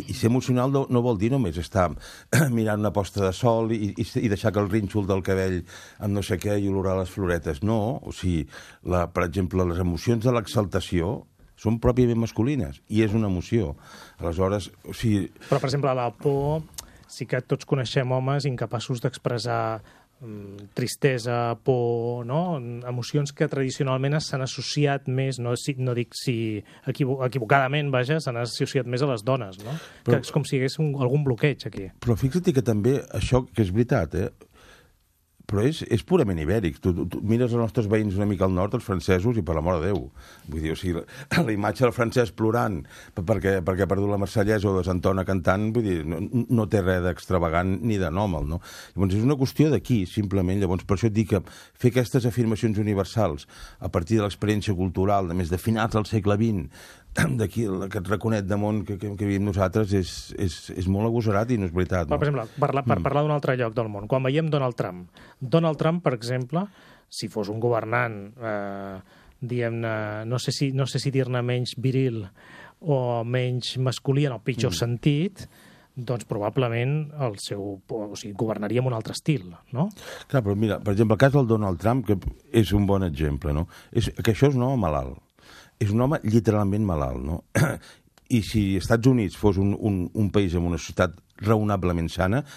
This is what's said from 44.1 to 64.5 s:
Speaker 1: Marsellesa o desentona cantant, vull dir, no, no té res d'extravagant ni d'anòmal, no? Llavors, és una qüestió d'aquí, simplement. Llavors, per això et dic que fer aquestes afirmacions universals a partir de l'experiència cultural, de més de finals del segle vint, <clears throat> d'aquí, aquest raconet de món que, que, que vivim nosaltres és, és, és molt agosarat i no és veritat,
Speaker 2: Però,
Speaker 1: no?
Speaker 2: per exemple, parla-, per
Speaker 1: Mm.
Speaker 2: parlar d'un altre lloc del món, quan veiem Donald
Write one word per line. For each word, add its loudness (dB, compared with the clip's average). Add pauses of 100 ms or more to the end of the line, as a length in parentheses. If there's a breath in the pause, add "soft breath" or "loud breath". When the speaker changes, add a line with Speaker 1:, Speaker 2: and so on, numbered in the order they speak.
Speaker 1:
Marsellesa 2
o 2
desentona 0
cantant, 2
vull 2
dir, 0 (100)
no, -4 (260)
no 2
té 4
res 2
d'extravagant 0
ni 0
d'anòmal, -2
no? -6 (340 loud breath)
Llavors, 2
és 2
una 2
qüestió 2
d'aquí, 2
simplement. 0
Llavors, 0
per 2
això 2
et -2
dic 2
que 2 (320 loud breath)
fer 2
aquestes 2
afirmacions 0
universals 0 (400 loud breath)
a -6
partir 2
de 0
l'experiència 0
cultural, 2
de -2
més -4
de 0
finals 0
del -2
segle 2
vint, 0 (440 loud breath)
<clears throat> 0
d'aquí, -2 (180)
aquest -6
raconet 0
de 0
món 0
que, -6
que, -8
que -2
vivim 0
nosaltres 2
és, 2 (300)
és, -2 (180)
és -4
molt 2
agosarat 2
i 2
no 0
és -6
veritat, 0
Speaker 2:
Però, 2
Speaker 1:
no? 2
Speaker 2:
per 0
exemple, -6
parla-, 0
per 4
Speaker 1:
Mm. 0
Speaker 2:
parlar 2
d'un 2
altre 0
lloc -2
del 0
món, -8
quan 2
veiem 2
Donald 0